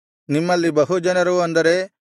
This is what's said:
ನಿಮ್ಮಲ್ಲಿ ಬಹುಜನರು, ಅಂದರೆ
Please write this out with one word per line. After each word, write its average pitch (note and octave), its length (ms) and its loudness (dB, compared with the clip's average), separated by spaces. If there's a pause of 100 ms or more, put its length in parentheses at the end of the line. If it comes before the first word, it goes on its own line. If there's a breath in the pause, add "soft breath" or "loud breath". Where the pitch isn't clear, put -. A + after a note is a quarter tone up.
(300)
ನಿಮ್ಮಲ್ಲಿ E3+ 400 0
ಬಹುಜನರು, F3+ 720 0
ಅಂದರೆ E3+ 580 0 (220)